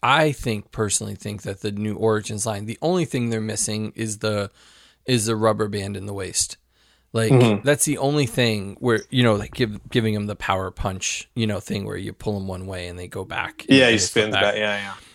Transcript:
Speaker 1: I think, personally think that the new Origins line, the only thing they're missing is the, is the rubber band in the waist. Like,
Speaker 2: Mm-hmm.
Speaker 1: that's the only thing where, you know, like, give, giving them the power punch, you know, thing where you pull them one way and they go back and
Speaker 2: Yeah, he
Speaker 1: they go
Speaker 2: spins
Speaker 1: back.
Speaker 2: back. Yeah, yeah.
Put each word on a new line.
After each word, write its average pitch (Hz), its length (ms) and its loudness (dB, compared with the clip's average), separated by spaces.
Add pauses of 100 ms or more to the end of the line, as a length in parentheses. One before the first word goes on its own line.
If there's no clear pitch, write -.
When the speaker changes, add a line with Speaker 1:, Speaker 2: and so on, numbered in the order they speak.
Speaker 1:
I 147 300 4
think, 110 400 -6
personally 104 440 -2
think 101 280 -10
that 98 180 -10
the 104 100 -4
new 104 240 -4
Origins 107 500 0
line, 104 200 -4
the 110 160 -8
only 170 240 2
thing 120 240 -2
they're 113 120 -2
missing 107 540 -4
is 110 240 -6
the, 104 320 -2 (540)
is 120 200 2
the 113 100 2
rubber 107 320 2
band 101 300 -4
in 95 80 -8
the 101 80 -8
waist. 92 440 -4 (560)
Like, 113 200 4
Speaker 2:
Mm-hmm. 117 300 6
Speaker 1:
that's 143 220 2
the 143 140 0
only 143 260 2
thing 107 540 0
where, 117 300 2
you 127 120 2
know, 113 140 6
like, - 180 -6
give, 107 360 -2
giving 110 260 2
them 104 120 -2
the 104 80 -6
power 95 360 -2
punch, - 640 -6
you 117 100 0
know, 101 140 -2
thing 104 260 -6
where 98 120 -6
you 98 160 -8
pull 107 260 -6
them 95 80 -6
one 92 180 -8
way 92 220 -8
and 87 100 -10
they 90 100 -12
go 98 180 -8
back - 440 -8
and 135 80 10
Speaker 2:
Yeah, 131 120 8
he 113 40 6
Speaker 1:
they 110 40 4
go 98 80 2
Speaker 2:
spins 110 280 0
Speaker 1:
back. 98 80 2
Speaker 2:
back. 104 140 2
Yeah, 104 220 -2
yeah. 98 160 -8 (220)